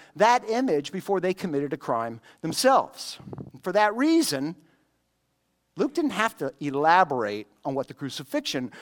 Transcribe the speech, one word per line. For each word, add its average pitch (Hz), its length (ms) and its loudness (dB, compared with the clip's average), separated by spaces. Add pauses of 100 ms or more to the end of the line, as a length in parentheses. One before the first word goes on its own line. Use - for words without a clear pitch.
(140)
that 233 340 4
image 220 440 0
before 190 260 -2
they 185 160 0
committed 143 380 -4
a 139 40 -6
crime 117 440 -4 (220)
themselves. 160 760 0 (460)
For 185 80 -4
that 208 240 2
reason, 247 580 0 (1200)
Luke 254 180 -2
didn't 302 160 0
have 214 280 -2
to 139 220 -4
elaborate 143 840 2 (180)
on 139 100 -4
what 131 140 -4
the 139 60 -16
crucifixion 139 760 -6 (120)